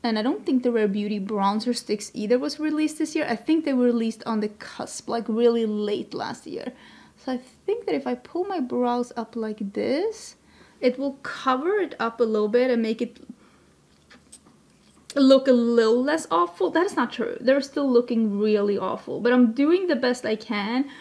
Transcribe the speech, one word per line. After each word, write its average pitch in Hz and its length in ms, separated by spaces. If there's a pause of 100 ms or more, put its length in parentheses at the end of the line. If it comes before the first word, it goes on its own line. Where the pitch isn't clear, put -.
And 220 160
I - 20
don't 285 240
think 254 180
the 247 80
Rare 214 180
Beauty 208 280
bronzer 208 560
sticks - 400
either 226 240
was 294 220
released 302 380
this 311 180
year. 311 120
I 220 100
think 320 260
they 285 100
were 247 120
released 226 400
on 220 160
the 214 80
cusp, - 580
like, 233 220
really 233 360
late 208 480
last - 320
year. - 280 (420)
So - 160
I 254 60
think - 480
that 311 100
if 269 100
I 247 100
pull 330 280
my 392 160
brows 247 560
up 226 220
like 214 360
this, 285 600 (460)
it 254 180
will 277 140 (100)
cover 277 540
it 370 240
up 226 180
a 247 60
little 214 240
bit 247 200
and 233 120
make 226 200
it - 160 (2000)
look 269 320
a 262 60
little 233 500
less 302 260
awful. 349 420
That 339 140
is 403 120
not 240 160
true. - 260
They're 269 220
still 277 280
looking 226 480
really 208 400
awful, - 440
but 240 100
I'm 247 220
doing 330 340
the 320 80
best 247 300
I 220 100
can 220 540 (120)